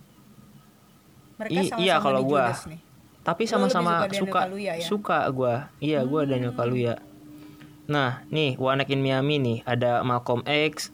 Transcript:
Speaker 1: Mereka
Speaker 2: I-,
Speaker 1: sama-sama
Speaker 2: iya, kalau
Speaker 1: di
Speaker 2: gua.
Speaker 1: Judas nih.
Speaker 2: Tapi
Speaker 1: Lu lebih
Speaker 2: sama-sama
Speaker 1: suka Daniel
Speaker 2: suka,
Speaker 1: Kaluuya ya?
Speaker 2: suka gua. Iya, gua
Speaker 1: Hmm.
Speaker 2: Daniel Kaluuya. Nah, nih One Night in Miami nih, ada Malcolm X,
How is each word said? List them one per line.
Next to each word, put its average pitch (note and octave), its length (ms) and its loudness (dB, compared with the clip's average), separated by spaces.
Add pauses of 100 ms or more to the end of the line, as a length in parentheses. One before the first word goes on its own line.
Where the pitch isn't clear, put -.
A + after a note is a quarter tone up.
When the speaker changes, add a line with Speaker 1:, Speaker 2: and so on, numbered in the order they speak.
(1300)
Speaker 1:
Mereka A3 200 -8
Speaker 2:
I-, F#3 160 2
Speaker 1:
sama-sama - 120 -2
Speaker 2:
iya, F#3 160 4
kalau C3+ 240 2
Speaker 1:
di C3 40 0
Speaker 2:
gua. C#3 220 4
Speaker 1:
Judas - 180 -4
nih. D#3+ 140 -16 (400)
Speaker 2:
Tapi - 220 -2
Speaker 1:
Lu - 40 -2
lebih A3 40 -4
Speaker 2:
sama-sama F3+ 400 2
Speaker 1:
suka E3+ 160 2
Daniel G3 160 -4
Speaker 2:
suka, F#3+ 200 0
Speaker 1:
Kaluuya F#3+ 320 -4
ya? E3+ 120 -6
Speaker 2:
suka G3 320 0 (120)
gua. B2+ 240 2 (240)
Iya, D3 240 0
gua C#3 200 0
Speaker 1:
Hmm. C#3 80 0
Speaker 2:
Daniel B2 240 0
Kaluuya. A#2+ 400 0 (880)
Nah, C3+ 420 0
nih D3 300 0
One C3 240 2
Night C3+ 80 -2
in C3+ 120 0
Miami C3+ 380 2
nih, A#2 240 0
ada A#2+ 380 0
Malcolm B2 420 0
X, D3+ 520 0